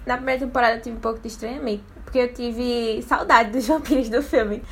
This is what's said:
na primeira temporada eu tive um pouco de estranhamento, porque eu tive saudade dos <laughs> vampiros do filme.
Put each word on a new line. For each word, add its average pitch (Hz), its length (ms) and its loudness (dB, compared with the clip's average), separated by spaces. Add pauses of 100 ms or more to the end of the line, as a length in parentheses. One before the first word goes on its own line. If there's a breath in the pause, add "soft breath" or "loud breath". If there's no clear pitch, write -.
na 247 100 0
primeira 262 260 -2
temporada 240 340 2
eu 233 40 -10
tive 226 160 -8
um - 20 -10
pouco 226 200 -4
de 226 80 -10
estranhamento, 226 560 -6 (200)
porque - 140 -4
eu 247 160 2
tive 240 680 -2
saudade 220 480 4
dos 233 160 0
<laughs> - 20 2
vampiros 302 400 2
do 247 140 2
filme. 220 480 0